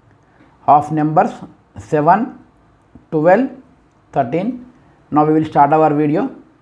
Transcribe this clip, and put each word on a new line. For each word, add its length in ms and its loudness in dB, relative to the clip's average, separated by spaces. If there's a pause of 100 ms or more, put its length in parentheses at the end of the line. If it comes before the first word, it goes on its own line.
(640)
of 280 2
numbers 400 0 (440)
seven, 600 0 (720)
twelve, 400 2 (600)
thirteen. 520 -4 (460)
Now 140 0
we 80 0
will 120 0
start 280 2
our 200 2
video. 380 -2 (320)